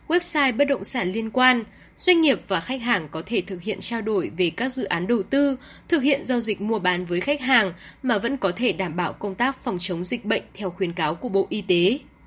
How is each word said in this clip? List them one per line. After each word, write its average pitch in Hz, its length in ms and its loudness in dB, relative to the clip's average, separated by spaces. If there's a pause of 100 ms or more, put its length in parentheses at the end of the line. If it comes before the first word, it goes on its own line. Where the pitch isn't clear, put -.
website 294 500 2
bất 277 80 4
động 254 180 0
sản 190 280 -2
liên 226 180 -2
quan, 247 340 4 (340)
doanh 349 240 4
nghiệp 269 260 4
và 180 120 0
khách 254 220 -4
hàng 208 300 0
có 160 140 -6
thể 226 160 0
thực 175 200 -10
hiện 208 180 -4
trao 233 220 -2
đổi 202 360 0
về 175 200 2
các 254 120 -2
dự 254 140 -4
án 170 240 -2
đầu 226 160 2
tư, 277 340 2 (300)
thực 302 160 2
hiện 277 220 2
giao 247 140 0
dịch 214 220 -2
mua 214 180 0
bán 180 260 0
với 175 160 0
khách 277 200 -2
hàng 233 320 2 (300)
mà 247 140 2
vẫn 240 200 -2
có 185 180 0
thể 226 180 0
đảm 165 220 -4
bảo 175 180 -2
công 190 220 -6
tác 262 280 -2
phòng 196 160 -2
chống 175 240 -4
dịch 240 220 -4
bệnh 214 180 0 (100)
theo 202 160 -6
khuyến 170 240 -4
cáo 170 220 0
của - 140 -8
Bộ 190 200 2
Y 214 120 -4
tế. 185 380 2 (280)